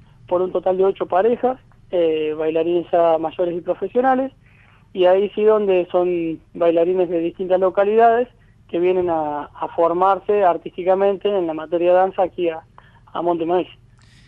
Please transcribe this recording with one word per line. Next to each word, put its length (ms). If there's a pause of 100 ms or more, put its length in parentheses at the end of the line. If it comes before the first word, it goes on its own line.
(280)
por 140
un 100
total 260
de 80
ocho 220
parejas, 520 (320)
eh, 460
bailarines 540
ya 280
mayores 380
y 40
profesionales, 680 (640)
y 100
ahí 280
sí 80
donde 500
son 480 (140)
bailarines 560
de 100
distintas 400
localidades 680 (400)
que 100
vienen 320
a, 360
a 300
formarse 680
artísticamente 920
en 120
la 80
materia 380
de 20
danza 260
aquí 280
a, 120 (500)
a 120
Montemaíz. 440 (600)